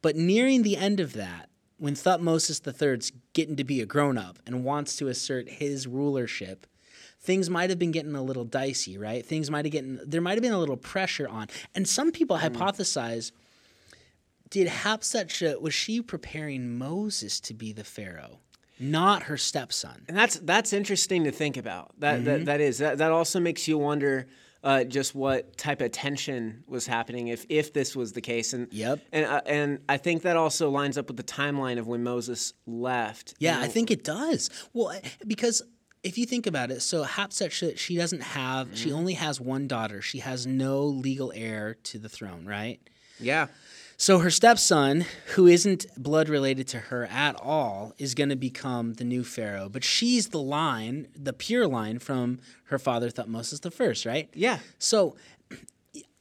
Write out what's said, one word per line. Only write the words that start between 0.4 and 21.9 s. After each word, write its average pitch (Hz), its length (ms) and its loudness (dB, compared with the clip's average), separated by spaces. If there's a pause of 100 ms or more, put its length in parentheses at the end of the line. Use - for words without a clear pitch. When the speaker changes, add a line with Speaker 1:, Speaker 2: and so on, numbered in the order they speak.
Speaker 1:
the 202 140 2
end 196 240 2
of 143 140 -4
that, 90 340 -8 (300)
when 143 160 -2
Thutmosis 160 680 2
the 135 100 -8
third's 131 400 0 (220)
getting 156 220 0
to 139 80 -2
be 127 180 0
a 104 40 -2
grown-up 120 600 0
and 127 180 -6
wants 143 320 -2
to 139 120 -4
assert 123 380 -4
his 139 400 -6
rulership, 123 800 -4 (540)
things 185 300 2
might 180 180 0
have 185 100 -2
been 170 140 2
getting 151 220 -4
a 139 80 -4
little 131 240 -4
dicey, 131 500 -4
right? 110 300 -6
Things 156 240 -2
might 151 160 -2
have 147 60 -2
getting, 135 340 -4
there 165 160 0
might 180 120 0
have 226 80 0
been 240 120 2
a 190 40 2
little 143 200 0
pressure 175 500 -4
on. 110 200 -8 (260)
And 190 120 0
some 320 260 2
people 226 260 2
Speaker 2:
Mm. 160 160 2
Speaker 1:
hypothesize, 123 760 -2 (1160)
did 196 200 4
Hatshepsut, 185 920 0
was 147 140 -2
she 226 260 0
preparing 143 800 -6
Moses 160 600 -4
to - 120 -12
be 110 200 -10
the 104 120 -12
pharaoh, 95 540 -14 (420)
not 160 440 4
her 147 120 -4
stepson? - 720 -4
Speaker 2:
And 175 80 -4
that's, 226 220 6
that's 196 340 2
interesting 196 520 2
to 143 80 4
think 143 260 -2
about. 95 400 -10